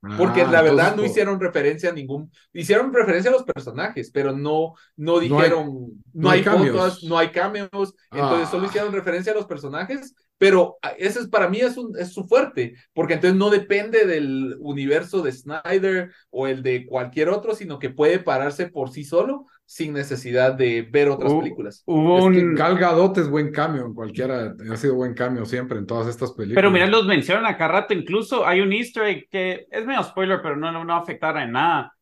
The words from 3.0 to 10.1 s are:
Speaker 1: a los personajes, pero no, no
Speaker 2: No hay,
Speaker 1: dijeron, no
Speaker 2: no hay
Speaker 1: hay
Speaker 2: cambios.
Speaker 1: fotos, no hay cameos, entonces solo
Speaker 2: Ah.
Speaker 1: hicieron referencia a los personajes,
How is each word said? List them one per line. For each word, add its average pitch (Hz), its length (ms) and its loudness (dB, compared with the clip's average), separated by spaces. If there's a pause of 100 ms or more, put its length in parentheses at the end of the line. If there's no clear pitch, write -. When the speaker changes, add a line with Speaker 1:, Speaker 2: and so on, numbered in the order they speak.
Speaker 1:
a 262 40 4
los 254 100 2
personajes, 139 680 -8
pero 135 220 -2
no, 151 420 -2 (220)
no 165 240 2
Speaker 2:
No 147 200 2
hay, 165 120 4
Speaker 1:
dijeron, 135 500 -6 (120)
no 165 160 2
Speaker 2:
no - 0 -
hay 185 100 6
Speaker 1:
hay - 20 -2
Speaker 2:
cambios. - 20 -2
Speaker 1:
fotos, 185 600 2
no 165 140 -2
hay 165 120 2
cameos, 196 640 -6 (180)
entonces 160 380 0
solo 185 160 -4
Speaker 2:
Ah. - 0 -
Speaker 1:
hicieron 208 260 -2
referencia 185 400 -4
a 214 40 0
los 208 100 -4
personajes, 165 680 -10 (200)